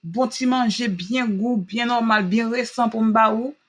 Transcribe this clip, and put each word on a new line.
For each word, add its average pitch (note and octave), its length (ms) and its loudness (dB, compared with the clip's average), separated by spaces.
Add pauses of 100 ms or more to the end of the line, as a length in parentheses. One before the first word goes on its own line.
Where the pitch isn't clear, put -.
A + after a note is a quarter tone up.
bon A#3 280 -2
ti B3+ 180 -2
manje: A#3+ 400 0
byen G3+ 480 -2
gwou, A3+ 240 0
byen A#3 300 -4
nòmal, A3 380 2
byen A3+ 240 0
resan, A#3+ 380 -2
pou A3 140 0
m A3 100 2
ba A3 200 6
ou. B3+ 180 -4 (160)